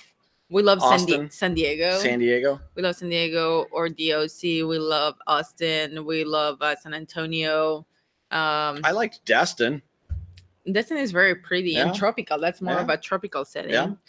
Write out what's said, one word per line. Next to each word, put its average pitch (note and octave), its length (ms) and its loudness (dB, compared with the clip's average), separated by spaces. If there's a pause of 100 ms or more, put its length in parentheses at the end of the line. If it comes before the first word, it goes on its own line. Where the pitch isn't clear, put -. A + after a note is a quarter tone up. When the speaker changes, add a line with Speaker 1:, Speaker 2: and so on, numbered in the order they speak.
(480)
Speaker 1:
We F#3+ 140 2
love G3 180 6
San B2+ 100 8
Di-, E3+ 240 4
Speaker 2:
Austin, D3 160 -2
Speaker 1:
San F3+ 240 -2
Diego. D#3+ 440 0
Speaker 2:
San B2 220 0
Diego. B2 400 2 (160)
Speaker 1:
We F3+ 60 -6
love F3+ 140 0
San F3+ 120 -8
Diego E3 640 0
or E3 160 -2
D D#3+ 240 -2
O D3+ 140 0
C. D#3+ 360 -2
We D#3+ 160 -2
love D3+ 380 0 (100)
Austin. D#3 800 -2
We D#3+ 200 -2
love, D3+ 360 -2
uh, D3 160 0
San D#3 180 -12
Antonio. D#3 840 -2 (520)
Um, D3+ 540 -2
Speaker 2:
I D#3 80 2
liked A3 320 -4
Destin. B2+ 580 2 (880)
Speaker 1:
Destin A3+ 280 -2
is C4+ 120 -2
very F3+ 260 4
pretty F3+ 400 -2
and D3 140 2
Speaker 2:
Yeah. G3+ 60 -2
Speaker 1:
tropical. G3+ 420 -2
That's E3+ 220 -2
more F3+ 180 -2
of E3+ 100 -2
Speaker 2:
Yeah. D#3 60 0
Speaker 1:
a D#3+ 40 -2
tropical F#3 460 -6
setting. - 280 -8
Speaker 2:
Yeah. D3 200 0 (160)